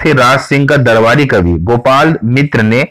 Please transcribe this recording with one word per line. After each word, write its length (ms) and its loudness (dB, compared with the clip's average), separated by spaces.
थे 80 2
राज 260 0
सिंह 280 -2
का 100 2
दरबारी 480 2
कवि 340 0
गोपाल 640 0
मित्र 380 -2
ने 300 0